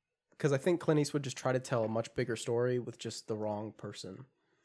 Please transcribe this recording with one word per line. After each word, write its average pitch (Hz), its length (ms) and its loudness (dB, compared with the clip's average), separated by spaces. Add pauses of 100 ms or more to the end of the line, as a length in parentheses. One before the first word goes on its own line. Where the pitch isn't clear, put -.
(380)
'cause 147 140 2
I 139 60 4
think 170 220 4
Clint 156 200 4
Eastwood 143 240 0
just 131 120 -6
tried 127 180 0
to 127 60 0
tell 120 240 0
a 110 40 2
much 113 260 -2
bigger 120 220 0
story 123 420 2
with 117 200 -8
just - 280 -8
the 110 100 -2
wrong 107 360 -4
person. 104 520 -12 (400)